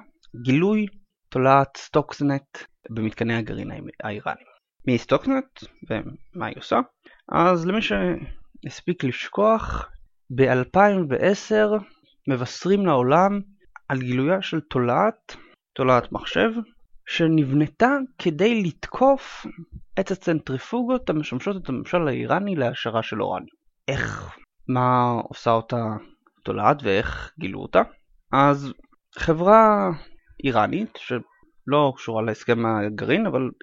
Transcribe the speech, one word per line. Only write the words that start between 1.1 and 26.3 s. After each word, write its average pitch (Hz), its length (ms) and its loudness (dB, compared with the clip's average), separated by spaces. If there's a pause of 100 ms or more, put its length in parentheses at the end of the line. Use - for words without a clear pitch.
תולעת 135 480 4
סטוקסנט - 800 -2 (320)
במתקני 113 440 -2
הגרעין 110 360 -6 (320)
האיראנים. - 440 -8 (400)
מי 123 120 2
סטוקסנט - 640 -2 (260)
ומה - 560 -8
היא 104 120 -10
עושה? - 220 0 (520)
אז 170 340 2
למי 202 160 0
שהספיק - 1200 -4
לשכוח, 196 840 -2 (400)
באלפיים 135 760 4
ועשר 208 640 2 (560)
מבשרים 175 580 0
לעולם 165 540 4 (480)
על 135 100 -2
גילויה 131 440 0
של 160 180 -4
תולעת, 135 760 0 (380)
תולעת 127 380 2
מחשב, - 380 0 (600)
שנבנתה 156 840 2 (220)
כדי 196 440 0
לתקוף - 840 0 (540)
את 190 100 -6
הצנטריפוגות 190 1000 -4
המשמשות 156 520 -4
את - 60 -10
הממשל 147 400 -2
האיראני 139 480 -2
להעשרה 120 460 -2
של 107 200 -6
אורניום. 92 340 -6 (320)
איך, 104 480 -6 (320)
מה 127 440 2 (160)
עושה - 220 -4
אותה 113 320 0 (640)